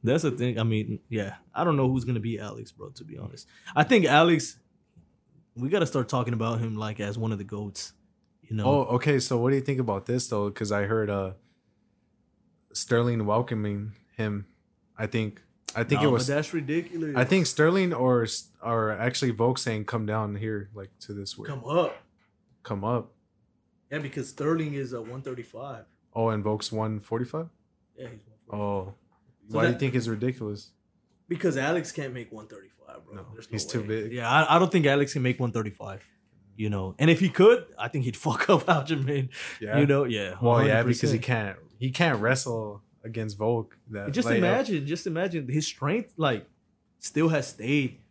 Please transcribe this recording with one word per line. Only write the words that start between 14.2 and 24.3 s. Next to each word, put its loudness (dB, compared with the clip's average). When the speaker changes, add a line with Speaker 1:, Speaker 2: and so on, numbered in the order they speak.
Speaker 2:
I -4
think, -4
I -2
think 2
Speaker 1:
No, 4
Speaker 2:
it 6
was 2
Speaker 1:
but 0
that's -4
ridiculous. -4
Speaker 2:
I 4
think 2
Sterling 2
or 2
s-, -4
or 0
actually 0
Volk 2
saying, -2
"Come -4
down -2
here, -6
like, -14
to -14
this -10
way." -12
Speaker 1:
Come -10
up. 0
Speaker 2:
Come -6
up. -2
Speaker 1:
Yeah, -6
because -8
Sterling -2